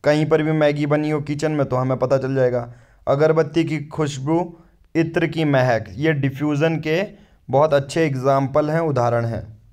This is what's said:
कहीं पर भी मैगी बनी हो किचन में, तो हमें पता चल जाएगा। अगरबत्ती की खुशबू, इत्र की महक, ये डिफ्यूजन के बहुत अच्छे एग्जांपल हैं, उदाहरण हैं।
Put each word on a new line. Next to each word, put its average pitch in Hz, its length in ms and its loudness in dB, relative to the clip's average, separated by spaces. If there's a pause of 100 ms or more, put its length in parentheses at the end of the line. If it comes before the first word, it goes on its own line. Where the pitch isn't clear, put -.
कहीं 151 220 2
पर 156 180 2
भी 156 80 0
मैगी 147 340 2
बनी 151 240 0
हो 151 120 -2
किचन 147 300 -4
में, 147 140 0
तो 135 100 -4
हमें 131 240 -2
पता 135 180 2
चल 135 180 -2
जाएगा। 123 380 0 (340)
अगरबत्ती 156 560 2
की 151 160 -2
खुशबू, 151 800 -4 (380)
इत्र 165 320 0
की 160 180 -2
महक, 127 440 2
ये 143 240 0
डिफ्यूजन 147 640 0
के 160 480 -4 (260)
बहुत 147 240 4
अच्छे 143 320 0
एग्जांपल 139 640 0
हैं, 160 100 0
उदाहरण 120 460 0
हैं। 113 480 -8